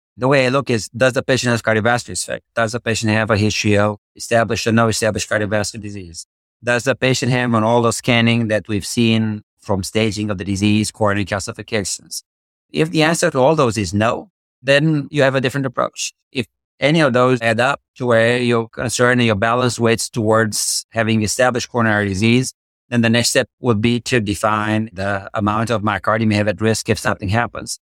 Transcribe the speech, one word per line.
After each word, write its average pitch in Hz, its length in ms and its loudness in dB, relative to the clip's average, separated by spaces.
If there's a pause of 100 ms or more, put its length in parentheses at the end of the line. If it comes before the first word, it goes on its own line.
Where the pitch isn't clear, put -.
(160)
the 120 100 -4
way 135 200 4
I - 20 2
look 135 200 0
is, 113 200 -2
does 123 240 0
the 123 100 -2
patient 127 300 0
have 113 100 -2
cardiovascular 113 460 0
risk - 180 -8
factor? - 180 -10 (120)
Does 113 160 0
the - 80 -6
patient 110 320 -2
have 110 180 0
a 110 60 4
history 104 420 2
of 104 200 0 (180)
established 117 500 0
or 113 60 0
no 117 160 4
established 107 420 -2
cardiovascular 107 500 -4
disease? 101 460 -14 (360)
Does 120 200 0
the 127 140 0
patient 131 340 0
have 123 240 0
on 110 80 2
all 117 200 2
the 117 100 2
scanning 117 560 0
that 104 180 -2
we've 101 180 -4
seen 110 600 0 (160)
from 95 240 -2
staging 110 440 -2
of 101 100 -4
the 95 60 -6
disease, 104 460 2
coronary 101 340 0
calcifications? - 1000 -8 (480)
If 160 180 0
the 160 140 2
answer 170 260 0
to 139 80 -4
all 135 160 4
those 123 240 0
is 95 160 -4
no, 107 380 0 (280)
then 143 520 2
you 147 100 2
have 131 140 2
a 135 40 0
different 131 260 -2
approach. - 460 -6 (200)
If 135 140 -6 (320)
any 156 220 2
of 143 120 4
those 123 300 2
add 117 180 2
up 139 200 0 (160)
to 127 100 -4
where 117 320 4
your 120 300 0
concern 123 520 0
and 120 60 2
your 110 100 2
balance 120 420 0
weights 117 300 0
towards 110 800 0
having 110 320 0
established 120 480 0
coronary 107 380 0
disease, 113 460 0 (340)
then 120 140 0
the 117 80 2
next 117 200 2
step - 180 0 (120)
would 117 200 0
be 117 200 0
to 120 200 -2
define 107 720 -2
the 98 420 -6
amount 107 360 -2
of 107 120 -2
myocardium 107 480 0
you 104 60 2
have 104 120 2
at 98 120 -4
risk 110 280 -2
if 107 100 0
something 104 300 -6
happens. 110 500 -4 (200)